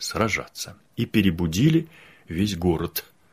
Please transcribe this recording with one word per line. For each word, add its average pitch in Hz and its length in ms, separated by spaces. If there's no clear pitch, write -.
сражаться - 760
и 117 100
перебудили 98 800
весь 98 300
город. 82 480